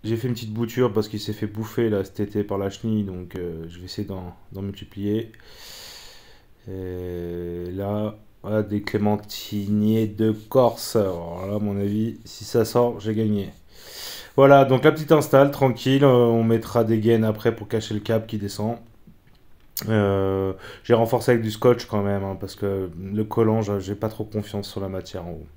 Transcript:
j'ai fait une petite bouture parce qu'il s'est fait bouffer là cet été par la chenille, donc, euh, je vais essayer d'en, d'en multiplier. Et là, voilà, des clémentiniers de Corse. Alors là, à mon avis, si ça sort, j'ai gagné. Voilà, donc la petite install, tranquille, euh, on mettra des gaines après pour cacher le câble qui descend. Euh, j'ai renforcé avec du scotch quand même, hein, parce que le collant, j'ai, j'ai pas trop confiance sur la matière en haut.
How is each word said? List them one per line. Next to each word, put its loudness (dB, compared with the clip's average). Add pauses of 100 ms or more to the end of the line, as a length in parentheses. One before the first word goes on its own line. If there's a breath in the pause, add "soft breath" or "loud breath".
j'ai -2
fait -4
une -2
petite -8
bouture 0
parce 0
qu'il -6
s'est -6
fait -6
bouffer -2
là 0
cet -10
été -2
par -4
la -2
chenille, -2
donc, -10
euh, -8
je -16
vais -16
essayer -8
d'en, -10 (160)
d'en -10
multiplier. -6 (1400 loud breath)
Et -8
là, -4 (240)
voilà, 0
des -2
clémentiniers 0
de 0
Corse. 0
Alors -2
là, -4
à -2
mon -2
avis, -2
si -16
ça 2
sort, 2
j'ai -4
gagné. 0 (840 loud breath)
Voilà, 10
donc 4
la 10
petite -2
install, 6
tranquille, 2
euh, 8
on 4
mettra 2
des 2
gaines 4
après 0
pour -12
cacher -4
le -4
câble -2
qui -8
descend. -6 (1120)
Euh, 2 (300 loud breath)
j'ai 4
renforcé 2
avec 4
du -2
scotch 2
quand -2
même, 0
hein, -6
parce -10
que -4
le -4
collant, 2
j'ai, -2
j'ai -6
pas -4
trop -8
confiance -6
sur -10
la -6
matière -10
en -10
haut. -14